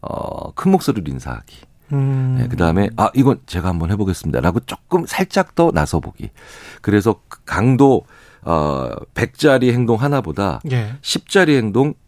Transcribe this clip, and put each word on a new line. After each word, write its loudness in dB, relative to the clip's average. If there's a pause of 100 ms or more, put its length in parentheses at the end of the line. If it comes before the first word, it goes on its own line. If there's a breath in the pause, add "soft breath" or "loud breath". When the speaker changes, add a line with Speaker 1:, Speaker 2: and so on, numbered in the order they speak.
Speaker 1:
어, -10
큰 2
목소리로 0
인사하기. -12 (360)
Speaker 2:
음. -2
Speaker 1:
네, -2
그다음에 2
"아, 2
이건 4
제가 -4
한번 -2
해보겠습니다."라고 -2
조금 -4
살짝 -4
더 2
나서보기. -4 (500 loud breath)
그래서 2 (280)
강도, 2 (360 soft breath)
어, -2 (240)
백 -4
자리 4
행동 0
하나보다 -2 (120)
Speaker 2:
예. -4
Speaker 1:
십 -6
자리 4
행동 0 (160)